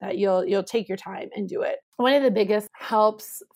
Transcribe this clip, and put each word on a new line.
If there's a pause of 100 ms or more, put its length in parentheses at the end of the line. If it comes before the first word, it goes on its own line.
that
you'll,
you'll
take
your
time
and
do
it. (200)
One
of
the
biggest
helps (140)